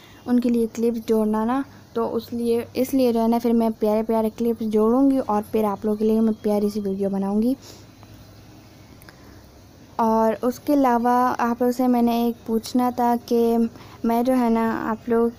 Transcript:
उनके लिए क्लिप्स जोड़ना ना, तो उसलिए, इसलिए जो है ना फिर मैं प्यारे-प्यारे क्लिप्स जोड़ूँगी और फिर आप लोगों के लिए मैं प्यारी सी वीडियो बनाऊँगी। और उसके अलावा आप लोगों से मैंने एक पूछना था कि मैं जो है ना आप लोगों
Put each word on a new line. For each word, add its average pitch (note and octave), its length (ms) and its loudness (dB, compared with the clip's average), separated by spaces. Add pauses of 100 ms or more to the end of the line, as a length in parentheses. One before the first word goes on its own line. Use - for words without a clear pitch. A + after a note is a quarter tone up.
(280)
उनके B3 220 2
लिए A#3 180 0
क्लिप्स A3+ 400 -2
जोड़ना A3 380 0
ना, C4 180 -2 (320)
तो A#3 120 -2
उसलिए, A#3 580 -4 (100)
इसलिए B3+ 380 0
जो A3+ 60 0
है A3+ 80 2
ना A3+ 120 2
फिर A#3 140 0
मैं A3+ 200 2
प्यारे-प्यारे A3 580 0
क्लिप्स A#3 340 -4
जोड़ूँगी A#3 540 2
और G#3 240 -2
फिर A3 220 -2
आप G3 200 -4
लोगों G#3+ 120 0
के A3 80 -2
लिए A3 140 2
मैं A3 140 2 (100)
प्यारी G#3 260 0
सी G#3 100 -6
वीडियो G3 300 -4
बनाऊँगी। G3+ 460 -2 (2500)
और A3 340 2 (100)
उसके B3+ 300 -2
अलावा B3 400 2
आप B3 480 0
लोगों B3 100 2
से B3+ 160 0
मैंने A#3+ 280 2 (120)
एक A#3 80 -4 (120)
पूछना A#3 440 0
था A#3+ 320 0
कि A#3 460 2 (360)
मैं A#3 200 0
जो C4 80 2
है B3 160 2
ना A3+ 200 2 (140)
आप A3+ 260 -6
लोगों A#3 300 2